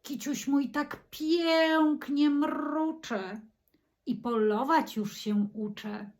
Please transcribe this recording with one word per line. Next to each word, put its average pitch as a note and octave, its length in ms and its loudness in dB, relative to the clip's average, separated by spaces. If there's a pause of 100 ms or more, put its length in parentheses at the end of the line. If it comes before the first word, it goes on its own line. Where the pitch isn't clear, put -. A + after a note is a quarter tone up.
Kiciuś C#4 460 -6
mój C#4 220 2
tak - 400 -6
pięknie D#4+ 1200 2
mruczy D4 1080 -2 (680)
i A3+ 100 -2
polować A#3 800 2
już G#3 200 -4
się G#3 360 0
uczy. G#3 680 -8